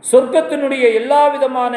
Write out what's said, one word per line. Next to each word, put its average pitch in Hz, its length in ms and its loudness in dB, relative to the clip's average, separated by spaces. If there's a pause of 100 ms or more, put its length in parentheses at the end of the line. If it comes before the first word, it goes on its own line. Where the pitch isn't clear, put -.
(120)
சொர்க்கத்தினுடைய 269 800 0
எல்லா 277 340 2
விதமான 262 500 -2